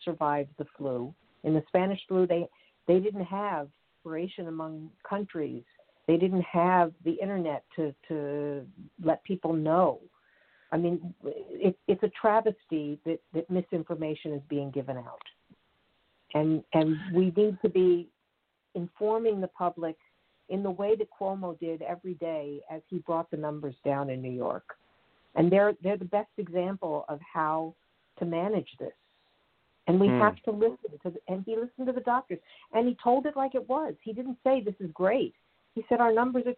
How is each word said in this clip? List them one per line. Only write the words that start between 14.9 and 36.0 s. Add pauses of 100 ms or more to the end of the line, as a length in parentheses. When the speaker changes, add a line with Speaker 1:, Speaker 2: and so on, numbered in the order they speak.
Speaker 1:
out. (1120)
And,
and (160)
we (100)
need
to
be (640)
informing
the
public (520)
in
the
way
that
Cuomo
did
every
day (100)
as
he
brought
the
numbers (100)
down
in
New
York. (580)
And
they're,
they're
the
best
example
of
how (440)
to
manage (120)
this. (920)
And
we
Speaker 2:
Hmm.
Speaker 1:
have
to
listen
to
the, (100)
and
he
listened
to
the
doctors. (340)
And
he
told
it
like
it
was.
He
didn't
say,
"This
is
great." (400)
He
said,